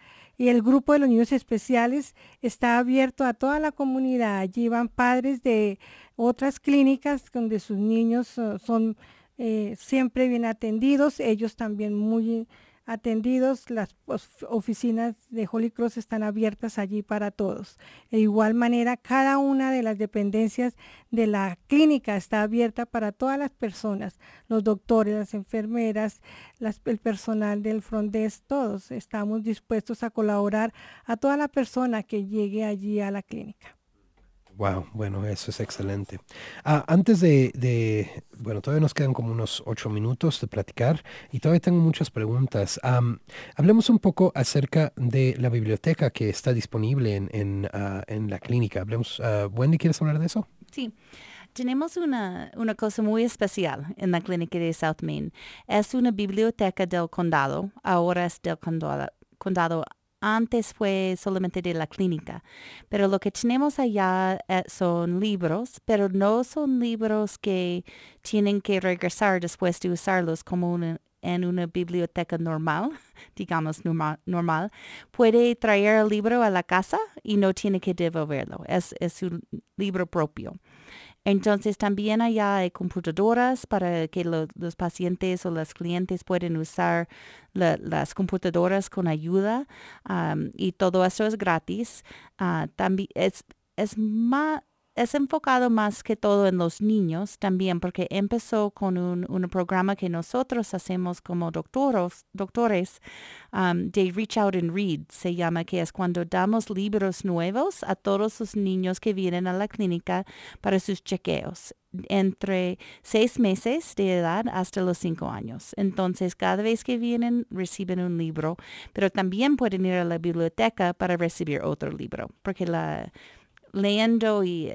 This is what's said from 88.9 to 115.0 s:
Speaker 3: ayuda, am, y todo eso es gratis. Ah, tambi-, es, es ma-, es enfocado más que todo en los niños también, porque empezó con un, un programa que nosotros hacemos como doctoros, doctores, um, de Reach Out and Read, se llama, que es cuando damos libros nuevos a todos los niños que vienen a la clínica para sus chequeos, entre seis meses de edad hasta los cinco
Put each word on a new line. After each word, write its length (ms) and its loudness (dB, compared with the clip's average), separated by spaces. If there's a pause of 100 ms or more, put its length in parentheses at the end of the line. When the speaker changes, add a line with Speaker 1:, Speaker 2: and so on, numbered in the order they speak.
Speaker 3:
ayuda, 600 0 (360)
am, 520 -2
y 160 -2
todo 340 2
eso 220 0
es 100 -2
gratis. 640 -4 (360)
Ah, 360 0
tambi-, 380 0
es, 300 0 (320)
es 240 -2
ma-, 640 0 (300)
es 220 -2
enfocado 540 2
más 340 0
que 140 -2
todo 300 4
en 100 2
los 240 0
niños 580 0
también, 400 0
porque 300 -4
empezó 640 0
con 260 -2
un, 320 -2
un 140 -2
programa 520 0
que 140 -4
nosotros 640 -4
hacemos 480 -6
como 280 -4
doctoros, 840 -2
doctores, 640 -2 (540)
um, 360 0
de 240 2
Reach 240 -4
Out 200 2
and 180 -2
Read, 320 -2
se 260 -6
llama, 300 -2
que 160 -2
es 140 -4
cuando 320 -2
damos 440 0
libros 540 -2
nuevos 600 -2
a 120 -4
todos 460 -2
los 160 -8
niños 420 -2
que 140 -2
vienen 340 -2
a 60 -2
la 160 -2
clínica 560 -2 (340)
para 180 2
sus 240 -2
chequeos, 720 -6 (360)
entre 680 0 (240)
seis 380 2
meses 560 0
de 220 2
edad 340 0
hasta 300 -4
los 160 0
cinco 320 -4